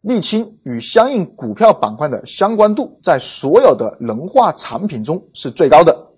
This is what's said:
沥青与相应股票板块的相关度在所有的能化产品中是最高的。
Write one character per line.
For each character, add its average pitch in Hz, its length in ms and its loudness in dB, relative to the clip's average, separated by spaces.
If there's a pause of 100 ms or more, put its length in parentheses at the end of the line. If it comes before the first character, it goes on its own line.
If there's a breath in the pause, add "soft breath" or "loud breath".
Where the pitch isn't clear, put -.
沥 220 180 -2
青 214 440 -6
与 120 160 -8
相 226 300 0
应 202 240 -2
股 110 180 -10
票 208 200 4
板 107 240 -4
块 147 120 -4
的 120 160 -8
相 208 320 -4
关 214 180 2
度 - 280 -8
在 151 160 2
所 156 420 0
有 185 140 4
的 113 260 -6
能 117 260 -8
化 214 280 0
产 214 320 -10
品 120 180 -8
中 160 180 -6 (120)
是 - 160 -10
最 147 180 0
高 151 160 8
的。 - 220 2 (120)